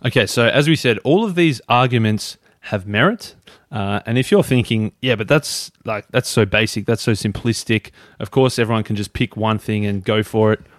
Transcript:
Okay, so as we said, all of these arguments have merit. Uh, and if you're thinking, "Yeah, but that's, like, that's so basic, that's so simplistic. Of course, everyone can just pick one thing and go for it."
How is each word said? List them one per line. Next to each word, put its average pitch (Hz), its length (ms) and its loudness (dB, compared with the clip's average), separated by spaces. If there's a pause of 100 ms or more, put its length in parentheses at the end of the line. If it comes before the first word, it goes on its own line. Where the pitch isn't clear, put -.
Okay, 120 200 2
so 117 220 2
as 143 200 2
we 160 80 4
said, 120 300 0
all 185 200 2
of 190 100 -4
these 160 340 2
arguments 120 680 2 (260)
have 98 220 -6
merit. 127 500 0 (360)
Uh, 101 340 -4
and 113 120 -2
if 131 140 0
you're 202 120 4
thinking, 113 480 0 (100)
"Yeah, 127 140 0
but 104 120 -6
that's, - 440 -2 (140)
like, 107 260 -6
that's 123 160 -2
so 110 180 2
basic, 107 400 -2
that's 117 160 -2
so 117 120 0
simplistic. 110 760 -2 (280)
Of - 120 -10
course, 131 280 2
everyone 110 240 0
can 107 140 -6
just 101 160 -8
pick - 240 -4
one 107 200 0
thing 104 280 -4
and 98 180 -4
go 107 200 -2
for 110 280 2
it." 110 80 0 (200)